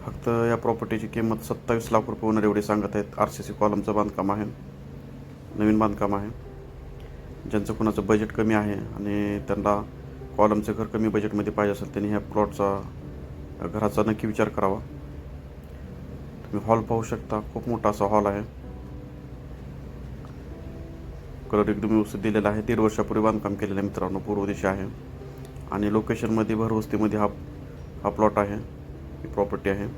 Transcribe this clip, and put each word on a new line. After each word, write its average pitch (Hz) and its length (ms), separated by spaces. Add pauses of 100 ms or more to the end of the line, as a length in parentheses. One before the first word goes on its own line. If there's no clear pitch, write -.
फक्त - 220
या 117 280
प्रॉपर्टीची 113 520
किंमत 113 280
सत्तावीस 113 560
लाख 113 160
रुपये 110 180
होणार 110 180
एवढी 104 180
सांगत 104 340
आहेत. - 240
आरसीसी 104 340
कॉलमचं 104 420
बांधकाम 98 360
आहे, 104 140 (1080)
नवीन 107 240
बांधकाम 104 360
आहे. 101 140 (1200)
ज्यांचं 107 240
कुणाचं 107 320
बजेट 107 260
कमी 110 220
आहे 104 200
आणि 104 680
त्यांना 101 460 (520)
कॉलमचं 107 400
घर 110 60
कमी 110 240
बजेटमध्ये 104 460
पाहिजे 104 180
असेल, 98 220
त्यांनी 104 160
ह्या 104 100
प्लॉटचा, 101 600 (920)
घराचा 107 340
नक्की 110 200
विचार 107 220
करावा. 101 300 (1700)
तुम्ही 101 220
हॉल 113 140
पाहू 113 220
शकता, 110 360 (140)
खूप 117 160
मोठा 110 200
असा 104 160
हॉल 104 200
आहे. 101 360 (3000)
कलर 104 200
एकदम 101 180
व्यवस्थित 107 340
दिलेला 104 280
आहे. 107 120
दीड 110 180
वर्षापूर्वी 107 440
बांधकाम 107 300
केलेलं 98 260
आहे 98 100
मित्रांनो. 95 300
पूर्व 101 260
दिशा 98 240
आहे 98 200 (840)
आणि 104 200
लोकेशनमध्ये 110 640
भरवस्तीमध्ये 107 640
हा, 104 80 (760)
हा 101 60
प्लॉट 107 300
आहे, 104 420 (400)
ही - 60
प्रॉपर्टी 101 420
आहे. 101 180 (100)